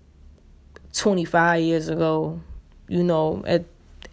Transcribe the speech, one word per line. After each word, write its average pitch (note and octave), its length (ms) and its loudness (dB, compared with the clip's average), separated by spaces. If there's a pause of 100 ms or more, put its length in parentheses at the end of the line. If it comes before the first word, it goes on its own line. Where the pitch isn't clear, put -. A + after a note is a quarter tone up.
(920)
twenty-five E3+ 680 2
years E3 280 0
ago, D#3+ 500 -2 (480)
you F3 160 0
know, D#3+ 420 0
at, E3+ 200 0 (480)